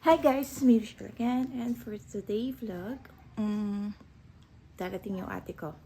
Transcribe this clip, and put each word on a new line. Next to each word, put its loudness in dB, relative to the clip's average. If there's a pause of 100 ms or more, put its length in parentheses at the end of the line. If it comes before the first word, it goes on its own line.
(100)
Hi 10
guys, 2
it's 4
me, 8
Rachel -12
again. -2
And -4
for -10
today -6
vlog, -8 (400)
mm, -2 (800)
darating -6
yung -10
ate -8
ko. -8 (160)